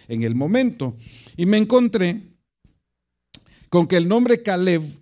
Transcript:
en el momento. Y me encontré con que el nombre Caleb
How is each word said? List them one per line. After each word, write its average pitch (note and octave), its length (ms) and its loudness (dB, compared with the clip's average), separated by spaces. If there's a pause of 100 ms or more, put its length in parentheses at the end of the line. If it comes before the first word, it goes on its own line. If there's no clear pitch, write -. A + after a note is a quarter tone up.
en A#2 140 -4
el A2+ 140 -2
momento. D3 600 -2 (400)
Y F3 120 -2
me G#3 100 4
encontré G#3+ 800 0 (1300)
con F3 180 2
que F#3 100 0
el E3+ 100 2
nombre A#3 360 2
Caleb F3+ 400 0 (180)